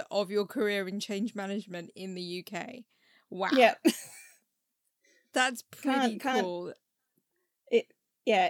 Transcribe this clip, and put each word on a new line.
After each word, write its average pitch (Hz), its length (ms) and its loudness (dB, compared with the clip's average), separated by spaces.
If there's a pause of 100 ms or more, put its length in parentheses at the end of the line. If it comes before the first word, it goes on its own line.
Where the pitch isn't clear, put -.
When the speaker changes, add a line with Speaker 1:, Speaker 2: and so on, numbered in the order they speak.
Speaker 1:
of 196 220 -2
your 202 160 0
career 202 400 -2
in 196 120 -6
change 208 360 -4
management 196 600 -8
in 185 200 -10
the 180 60 -8
U 180 220 -8
K. 220 420 -10 (440)
Wow. 180 240 -2
Speaker 2:
Yep. 247 320 6
<laughs> - 1500 -8
Speaker 1:
That's 254 280 0
pretty 262 560 0
Speaker 2:
Can't, - 40 -12
can't 262 200 0
Speaker 1:
cool. 175 320 -6 (960)
Speaker 2:
It, - 240 2 (320)
yeah, 190 240 4